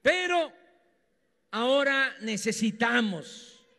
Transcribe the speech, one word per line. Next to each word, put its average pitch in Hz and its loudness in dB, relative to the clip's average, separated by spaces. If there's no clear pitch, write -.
pero 349 2
ahora 269 0
necesitamos 220 -2